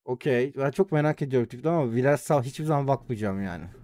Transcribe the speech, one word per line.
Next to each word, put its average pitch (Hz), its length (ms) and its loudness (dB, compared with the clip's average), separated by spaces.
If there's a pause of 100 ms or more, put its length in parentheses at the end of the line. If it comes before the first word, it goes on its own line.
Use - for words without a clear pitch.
Okey. 127 520 -2
Ben 135 140 -2
çok 190 200 0
merak 151 300 2
ediyorum 127 260 0
tipini 127 240 -4
ama 139 240 2
biraz 139 260 4
sağ, 143 220 2
hiçbir 135 220 -8
zaman 143 220 0
bakmayacağım 104 560 -2
yani. 87 200 -6 (200)